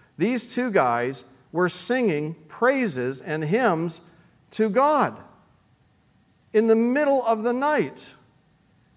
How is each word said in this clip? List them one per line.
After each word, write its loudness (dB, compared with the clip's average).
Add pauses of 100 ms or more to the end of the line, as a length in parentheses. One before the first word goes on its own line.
(160)
these -2
two -2
guys 0 (260)
were 0
singing 0 (120)
praises -2
and -6
hymns 0 (520)
to 0
God 2 (1300)
in 2
the 6
middle 2
of 0
the 0
night. -2 (840)